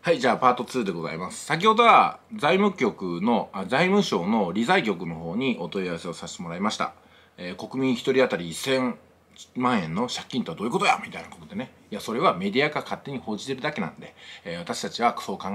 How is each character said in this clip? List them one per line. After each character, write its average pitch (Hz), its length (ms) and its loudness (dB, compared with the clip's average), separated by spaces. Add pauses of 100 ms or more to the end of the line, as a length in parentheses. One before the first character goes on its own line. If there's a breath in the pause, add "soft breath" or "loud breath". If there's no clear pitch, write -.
は 175 120 2
い、 139 80 2
じ 127 80 4
ゃ 113 40 6
あ 101 40 4
パ 123 140 6
ー 120 40 4
ト 120 100 -4
ツ 127 160 -4
ー 110 40 0
で 95 80 -2
ご 82 100 -6
ざ 76 100 -6
い 82 60 -6
ま 90 140 -6
す。 - 120 -14
先 165 220 0
ほ 220 80 6
ど 233 80 6
は 170 380 8 (140)
財 147 220 2
務 202 180 4
局 90 460 -2
の、 110 320 2
あ、 95 140 -6
財 143 200 2
務 196 160 4
省 87 240 0
の 101 260 2
理 110 120 0
財 185 180 4
局 92 240 -2
の 82 100 -6
方 82 200 -6
に 127 240 0
お 87 80 -6
問 95 160 -4
い 92 40 -2
合 87 60 -2
わ 85 40 -6
せ 87 100 -8
を 82 60 -6
さ 87 140 -12
せ - 80 -12
て 92 60 -12
も 85 80 -10
ら 85 60 -8
い 90 40 -6
ま 101 100 0
し - 80 -6
た。 - 160 -4 (420 soft breath)
え 90 160 -10
ー、 98 160 -10
国 131 140 -4
民 131 120 2
一 127 160 -2
人 131 120 6
当 120 60 6
た 104 80 0
り 85 180 -6
千 127 420 0 (600)
万 123 260 2
円 80 120 -4
の 120 140 -2
借 - 200 -8
金 - 160 -2
と - 80 -8
は 80 40 -8
ど 95 80 -6
う - 40 -2
い - 20 -2
う - 20 -6
こ 180 60 0
と 190 80 2
や - 180 4
み - 60 -12
た 87 100 -12
い - 20 -14
な 82 60 -16
こ - 120 -20
と 80 60 -20
で 85 100 -12
ね。 127 160 -8 (180)
い 104 40 -10
や、 98 60 -8
そ 107 140 -6
れ 123 60 0
は 151 160 4
メ 95 140 -2
デ 117 100 2
ィ 143 40 4
ア 156 60 0
が 147 120 -4
勝 - 200 -6
手 139 80 -12
に 135 80 -6
報 107 180 -6
じ 98 100 -10
て 135 80 -4
る 127 60 -10
だ 147 120 -4
け - 80 -8
な 82 80 -4
ん - 120 -14
で、 - 140 -18 (300 loud breath)
え 85 100 -6
ー、 85 40 -8
私 87 220 -6
た 101 80 -6
ち - 140 -4
は 117 180 4
そ 101 140 -6
う 92 40 -10
考 95 160 -8